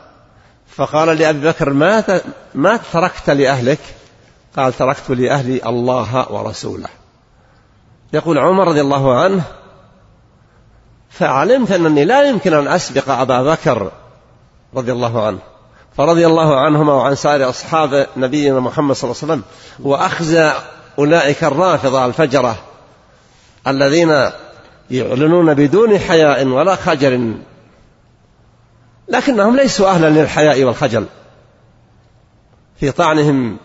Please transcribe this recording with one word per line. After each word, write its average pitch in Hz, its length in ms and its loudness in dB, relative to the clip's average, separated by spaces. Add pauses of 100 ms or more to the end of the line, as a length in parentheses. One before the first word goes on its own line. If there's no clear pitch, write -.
(680)
فقال 156 520 0
لأبي 156 300 0
بكر: 156 240 -2
"ما 175 280 2
ت-، 190 240 -2 (300)
ما 175 220 2
تركت - 540 -4
لأهلك؟" 139 480 0 (800)
قال: 131 160 0
"تركت 135 380 -4
لأهلي 127 560 -2
الله 123 680 -2
ورسوله". 104 560 -10 (1200)
يقول 151 260 -2
عمر 180 300 2
رضي 151 120 0
الله 135 400 0
عنه: 190 220 0 (1700)
"فعلمت 180 640 0
أنني 156 320 2
لا 254 180 4
يمكن 233 300 0
أن 143 160 2
أسبق 139 420 -2
أبا 127 320 0
بكر 127 480 -2 (840)
رضي 127 180 -4
الله 120 340 -2
عنه". 98 120 -4 (580)
فرضي 165 300 2
الله 160 340 2
عنهما 151 320 2
وعن 135 220 0
سائر 139 340 0
أصحاب 139 580 -2 (100)
نبينا 131 440 0
محمد 127 360 -2
صلى 127 140 -6
الله 117 120 -10
عليه 156 100 -4
وسلم، 135 100 -4 (440)
وأخزى 156 680 0 (460)
أولئك 147 460 0
الرافضة 135 640 0
الفجرة 123 500 0 (1080)
الذين 139 640 2 (600)
يعلنون 151 640 2
بدون 180 440 4
حياء 147 480 2
ولا 147 280 0
خجل، 127 640 -2 (1700)
لكنهم 240 480 0
ليسوا 214 320 2
أهلا 165 220 2
للحياء 151 540 2
والخجل 113 420 -2 (1700)
في 143 100 -2
طعنهم 147 760 0